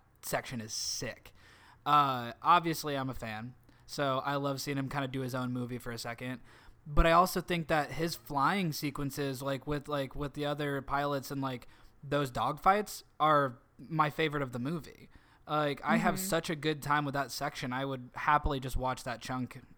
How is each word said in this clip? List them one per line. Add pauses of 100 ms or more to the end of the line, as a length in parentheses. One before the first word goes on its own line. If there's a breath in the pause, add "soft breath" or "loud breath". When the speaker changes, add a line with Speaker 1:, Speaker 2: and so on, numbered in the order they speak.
(220)
Speaker 1:
section
is
sick. (520 loud breath)
Uh, (100)
obviously,
I'm
a
fan, (340 soft breath)
so
I
love
seeing
him
kinda
do
his
own
movie
for
a
second. (460 loud breath)
But
I
also
think
that
his
flying
sequences,
like,
with,
like,
with
the
other
pilots
and,
like, (340 soft breath)
those
dogfights (180)
are (320)
my
favorite
of
the
movie. (360 soft breath)
Like,
I
have
Speaker 2:
Mm-hmm.
Speaker 1:
such
a
good
time
with
that
section.
I
would
happily
just
watch
that
chunk (180)